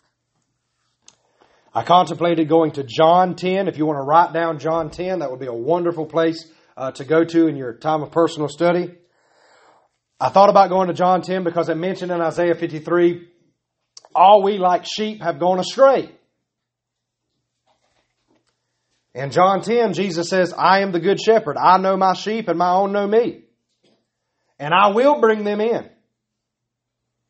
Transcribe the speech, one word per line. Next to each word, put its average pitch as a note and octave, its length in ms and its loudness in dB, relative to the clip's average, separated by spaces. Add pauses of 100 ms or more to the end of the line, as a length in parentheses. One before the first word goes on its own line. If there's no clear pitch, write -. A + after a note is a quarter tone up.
(1700)
I A#2 120 -4
contemplated E3+ 680 2
going D#3+ 220 4
to C#3+ 120 -10
John E3 520 2
ten. F#3 320 -4
If - 100 -8
you D3+ 80 -2
wanna D3 160 -4
write D#3 320 2
down E3 240 -2
John D#3+ 320 -4
ten, F3+ 300 -8
that C#3 100 -8
would B2+ 100 -12
be C3+ 60 -10
a B2 80 -8
wonderful D#3+ 540 -2
place, E3 440 -2 (240)
uh, C3 180 -8
to C#3 120 -14
go D#3+ 180 2
to E3 240 2
in D3 100 -2
your B2 160 -10
time D#3 280 -4
of C#3 100 -12
personal D#3 380 0
study. F3 480 -2 (1200)
I B2+ 100 -2
thought G3 200 6
about G3 200 2
going F#3 180 0
to E3+ 60 -4
John F3+ 280 0
ten F#3 220 -6
because E3 260 -4
it D#3+ 80 -4
mentioned F3+ 340 -6
in E3+ 100 -4
Isaiah E3 340 -2
fifty-three, E3+ 720 -2 (880)
"All G3 260 6
we G3+ 160 -2
like F3+ 280 0
sheep G#3+ 360 -8
have D#3+ 160 -6
gone F3+ 220 -2
astray." B3+ 500 2 (3000)
In C3 180 -10
John F#3 300 2
ten, A3 320 0
Jesus E3+ 360 -4
says, F#3 240 0
"I F3+ 260 4
am G3 120 -2
the F3 80 -2
good F#3 200 0
shepherd. G#3 380 0
I E3+ 200 6
know F#3+ 200 0
my F#3+ 160 2
sheep G#3+ 340 -6
and E3 100 -2
my F3+ 140 0
own G3 220 0
know G3+ 120 -2
me. A3 380 -2 (1120)
And D3 160 -4
I G3+ 180 4
will A#3+ 280 2
bring A3 240 2
them G#3 180 -4
in. G#3+ 280 -4 (1400)